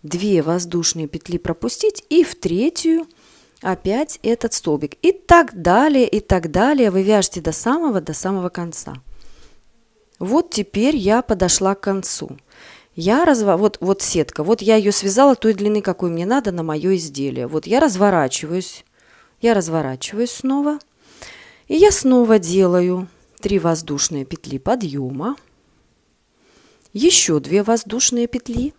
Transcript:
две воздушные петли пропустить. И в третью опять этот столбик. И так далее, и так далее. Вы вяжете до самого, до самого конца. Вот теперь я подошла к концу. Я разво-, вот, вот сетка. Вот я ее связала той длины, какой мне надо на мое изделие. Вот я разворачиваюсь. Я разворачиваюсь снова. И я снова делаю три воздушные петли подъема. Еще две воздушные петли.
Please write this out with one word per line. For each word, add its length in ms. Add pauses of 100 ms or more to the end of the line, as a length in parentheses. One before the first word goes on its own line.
две 380
воздушные 640
петли 300
пропустить. 720
И 140
в 120
третью 720 (540)
опять 600
этот 300
столбик. 480
И 100
так 500
далее, 460
и 120
так 320
далее. 400
Вы 120
вяжете 380
до 100
самого, 500
до 120
самого 360
конца. 460 (1200)
Вот 340
теперь 440
я 260
подошла 540
к 60
концу. 560 (580)
Я 300
разво-, 320
вот, 220
вот 220
сетка. 420
Вот 180
я 140
ее 160
связала 440
той 180
длины, 280
какой 280
мне 160
надо 260
на 120
мое 320
изделие. 520
Вот 200
я 120
разворачиваюсь. 1040 (580)
Я 120
разворачиваюсь 800
снова. 480 (880)
И 80
я 160
снова 480
делаю 680 (320)
три 200
воздушные 680
петли 320
подъема. 800 (1500)
Еще 480
две 240
воздушные 640
петли. 520